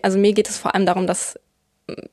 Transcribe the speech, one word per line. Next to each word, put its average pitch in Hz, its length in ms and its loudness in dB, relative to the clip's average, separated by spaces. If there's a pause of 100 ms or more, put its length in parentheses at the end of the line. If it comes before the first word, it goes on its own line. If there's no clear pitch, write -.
also 190 160 2
mir 208 160 4
geht - 160 -12
es - 80 -8
vor - 160 -2
allem 196 100 2
darum, 180 220 2
dass, - 320 -4 (760)